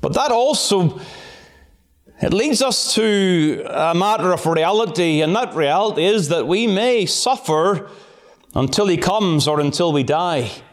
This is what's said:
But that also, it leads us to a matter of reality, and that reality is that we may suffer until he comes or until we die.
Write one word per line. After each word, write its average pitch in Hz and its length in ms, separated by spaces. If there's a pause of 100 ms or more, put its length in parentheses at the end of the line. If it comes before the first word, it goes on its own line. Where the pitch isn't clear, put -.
But 147 140
that 285 160
also, 220 680 (1200)
it - 100
leads 240 300
us - 320
to 190 760
a 160 260
matter 185 380
of 165 140
reality, 165 760
and 160 160
that 240 180
reality 160 500
is 196 240
that 156 180
we 202 200
may 220 380
suffer 165 880 (640)
until 139 320
he 180 100
comes 180 500
or 151 140
until 147 320
we 143 100
die. 147 480 (220)